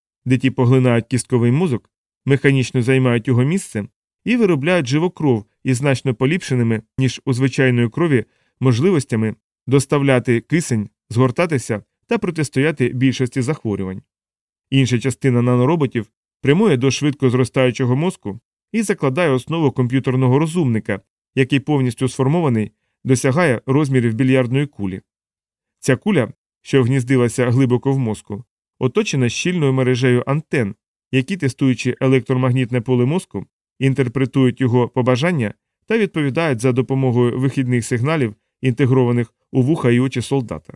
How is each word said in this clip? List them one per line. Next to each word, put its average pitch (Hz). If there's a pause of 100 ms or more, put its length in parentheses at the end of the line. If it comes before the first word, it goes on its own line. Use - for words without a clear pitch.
(240)
де 127
ті 131
поглинають 127
кістковий 120
мозок, 143 (340)
механічно 135
займають 127
його 123
місце 147 (360)
і 226
виробляють 175
живу 156
кров 127 (200)
із 131
значно 135
поліпшеними, 123 (160)
ніж 131
у 139
звичайної 127
крові, 143 (360)
можливостями 123 (320)
доставляти 131
кисень, 120 (220)
згортатися 123 (240)
та 233
протистояти 156
більшості 127
захворювань. 101 (680)
Інша 127
частина 123
нанороботів 123 (300)
прямує 165
до 127
швидко 135
зростаючого 127
мозку 139 (320)
і 226
закладає 170
основу 139
комп'ютерного 127
розумника, 143 (340)
який 135
повністю 131
сформований, 131 (340)
досягає 131
розмірів 131
більярдної 131
кулі. 95 (800)
Ця 131
куля, 160 (300)
що 135
вгніздилася 123
глибоко 123
в 135
мозку, 107 (340)
оточена 131
щільною 160
мережею 127
антенн, 139 (380)
які, 135
тестуючи 131
електромагнітне 127
поле 123
мозку, 143 (320)
інтерпретують 131
його 123
побажання 127 (320)
та 220
відповідають 156
за 127
допомогою 123
вихідних 127
сигналів, 127 (260)
інтегрованих 123 (180)
у 131
вуха 131
і 120
очі 127
солдата. 113